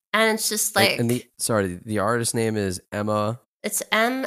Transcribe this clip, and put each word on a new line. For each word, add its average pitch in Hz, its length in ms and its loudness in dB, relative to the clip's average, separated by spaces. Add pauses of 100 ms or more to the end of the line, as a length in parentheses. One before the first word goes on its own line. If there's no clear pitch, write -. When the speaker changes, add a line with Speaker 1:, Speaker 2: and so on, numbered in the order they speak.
(120)
Speaker 1:
And 220 220 4
it's 220 140 -2
just, - 280 -2
Speaker 2:
And, 196 240 4
and 117 100 2
Speaker 1:
like 123 120 0
Speaker 2:
the, - 200 -14
sorry, 98 420 0
the 107 140 -2
artist 113 360 0
name 113 220 0
is 95 240 0 (120)
Emma. 107 480 -2 (220)
Speaker 1:
It's - 280 -4
M 247 360 0